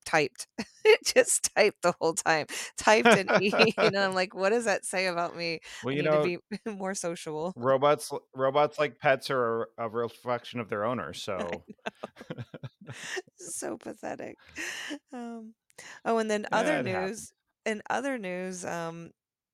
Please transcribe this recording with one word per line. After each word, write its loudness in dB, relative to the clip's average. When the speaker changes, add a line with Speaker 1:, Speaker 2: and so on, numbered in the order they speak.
Speaker 1:
typed. 0
<laughs> -8
It 6
just 4
typed 4
the 4
whole 2
time. 0
Typed 6
and 8
<laughs> 4
eat, 4
and 2
I'm 0
Speaker 2:
<laughs> -
Speaker 1:
like, 0
"What 0
does 2
that 0
say -2
about -2
me? -6
Speaker 2:
Well, -2
Speaker 1:
I -2
Speaker 2:
you -2
Speaker 1:
need 0
to 4
Speaker 2:
know 4
Speaker 1:
be -2
<laughs> -
more -6
sociable." -6
<laughs> -16
Speaker 2:
robots 2
l-, -10
robots 2
like -2
pets 2
are 0
a -4
reflection -4
of -6
their -2
owner, -2
Speaker 1:
<laughs> -10
I -12
Speaker 2:
so -8
<laughs> -10
Speaker 1:
know. -16
So -10
pathetic. -12
Um, -12
oh, 2
and 0
then 0
other 2
Speaker 2:
Eh, 0
it -2
happens. -2
Speaker 1:
news, -12
in -4
other -2
news, -6
um, -8